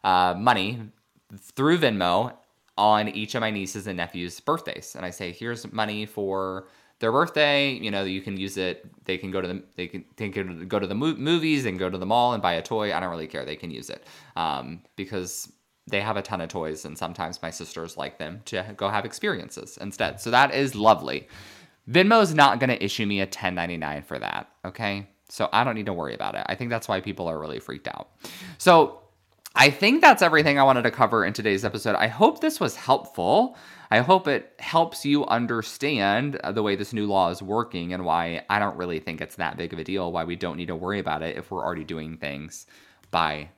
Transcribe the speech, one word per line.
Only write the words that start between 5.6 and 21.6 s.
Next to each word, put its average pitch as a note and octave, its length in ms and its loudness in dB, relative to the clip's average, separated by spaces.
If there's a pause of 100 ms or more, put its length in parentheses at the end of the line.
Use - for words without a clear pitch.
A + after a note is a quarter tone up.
money G#2+ 320 -4
for F#2+ 640 -4 (340)
their A2+ 100 0
birthday, C#3+ 640 2
you G#2 180 -6
know, G2 140 -2
you F#2+ 160 -4
can G2 160 -8
use F#2+ 180 -6
it. F#2 320 -4 (160)
They F#2 140 -4
can F#2+ 120 -10
go F#2+ 120 -4
to F#2 60 -4
the, F2+ 160 -8 (120)
they F2+ 120 -8
can, - 180 -12 (100)
they G#2+ 140 -8
can F#2 400 -8
go G#2 100 0
to G2 80 -4
the G2 80 -4
mo-, D3 200 -2
movies D#3 500 0
and F#2+ 120 -2
go F#2 120 -2
to F#2 80 -4
the F#2 80 -6
mall A#2+ 280 2
and G#2 80 -4
buy F2 120 0
a E2 80 -2
toy. G#2+ 320 -4
I E2 80 -2
don't F#2 80 -4
really E2 180 -8
care. D2 160 -8
They D2+ 140 -8
can E2+ 140 -12
use A#1+ 180 -12
it, - 160 -14 (320)
um, D2+ 440 -4 (140)
because F#2+ 560 -8 (360)
they G2+ 120 -2
have G#2 160 -2
a G2 60 -2
ton F#2+ 180 -6
of E2 80 -6
toys, D#2 380 -6
and D#2 120 -12
sometimes E2+ 440 -8
my E2 80 -8
sisters E2+ 480 -12
like C#2+ 220 -10
them F2+ 260 -10
to G#2 320 -8
go G2+ 100 -2
have G#2 160 -2
experiences - 800 -8
instead. F#2+ 400 -4
So A#2 100 -4
that C3 220 6
is C3+ 220 0
lovely. E2 520 4 (600)